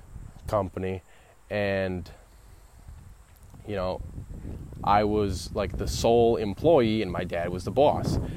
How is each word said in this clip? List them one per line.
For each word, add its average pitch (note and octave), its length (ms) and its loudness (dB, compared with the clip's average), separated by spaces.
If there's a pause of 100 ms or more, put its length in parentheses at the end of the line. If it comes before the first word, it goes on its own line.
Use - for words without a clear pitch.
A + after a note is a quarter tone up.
(460)
company, F#2+ 560 -2 (480)
and, F#2+ 600 -2 (1600)
you G#2 80 -6
know, F#2 260 -4 (840)
I G#2 180 6
was, G#2 500 0
like, G2+ 260 -4
the G2 100 -2
sole A#2 480 4
employee, A2 680 4
and F#2 80 -2
my F2 140 -4
dad F2 240 -4
was F2+ 160 -6
the G2+ 80 -4
boss. - 480 2 (160)